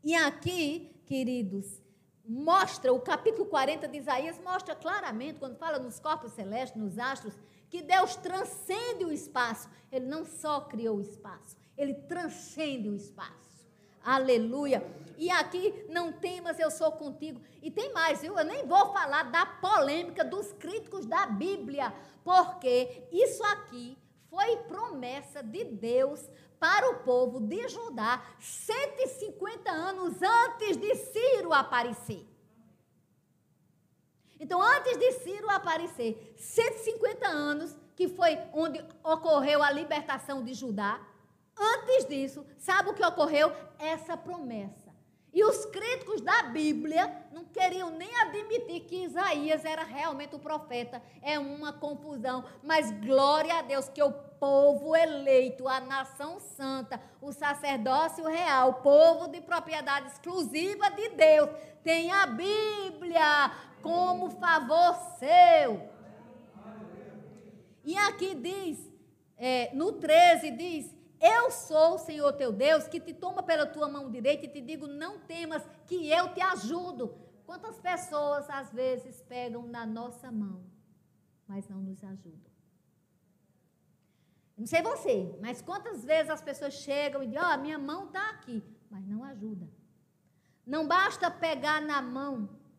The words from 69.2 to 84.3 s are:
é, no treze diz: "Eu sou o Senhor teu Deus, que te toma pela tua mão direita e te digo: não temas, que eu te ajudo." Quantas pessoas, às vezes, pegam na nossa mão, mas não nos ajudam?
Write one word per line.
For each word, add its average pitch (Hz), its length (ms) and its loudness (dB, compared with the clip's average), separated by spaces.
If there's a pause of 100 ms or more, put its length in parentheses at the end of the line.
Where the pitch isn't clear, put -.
é, 247 380 -2
no 330 200 0
treze 330 580 8
diz: 320 420 -8 (260)
"Eu 453 300 6
sou 320 440 2
o 330 40 -6
Senhor 294 360 0
teu 269 180 -4
Deus, 285 340 4
que - 140 -8
te 339 120 -14
toma 370 300 -6
pela 302 240 2
tua 302 220 -6
mão 277 200 -10
direita 269 380 0
e - 20 -12
te 285 120 -14
digo: 285 260 -12
não 320 320 -12
temas, 320 460 -8 (200)
que 339 240 -4
eu 359 240 2
te 370 80 -6
ajudo." 349 720 -4 (320)
Quantas 370 360 -16
pessoas, 294 680 -2
às 277 240 -10
vezes, 254 500 -4
pegam 240 440 -10
na 233 180 -10
nossa 233 460 -10
mão, 196 320 -8 (840)
mas 196 200 -10
não 196 100 -14
nos 190 260 -10
ajudam? 190 480 -20 (2000)